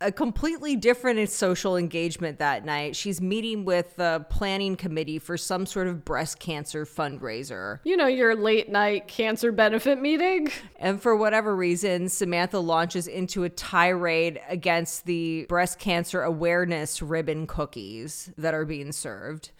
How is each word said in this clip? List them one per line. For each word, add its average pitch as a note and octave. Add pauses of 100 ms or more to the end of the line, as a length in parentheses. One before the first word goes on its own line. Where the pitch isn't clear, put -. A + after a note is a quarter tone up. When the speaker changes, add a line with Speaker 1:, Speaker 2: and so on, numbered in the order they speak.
Speaker 1:
a G3
completely D4
different A#3
social F#3
engagement E3+
that C#3+
night. D3
She's F#3
meeting G#3+
with F3
the E3
planning G3
committee D#3
for E3+
some F#3
sort F#3
of F3
breast D3+
cancer D3+
fundraiser. B2+
Speaker 2:
You F4+
know, D#4
your B3+
late A3
night G#3
cancer A3+
benefit A3
meeting. D#4 (260)
Speaker 1:
And G3
for A#3
whatever G#3+
reason, F3+
Samantha F3+
launches E3+
into F3+
a F3
tirade F3
against E3+
the E3
breast F3
cancer F3
awareness E3+
ribbon D#3
cookies A#2+
that D#3+
are D#3
being D3
served. C3+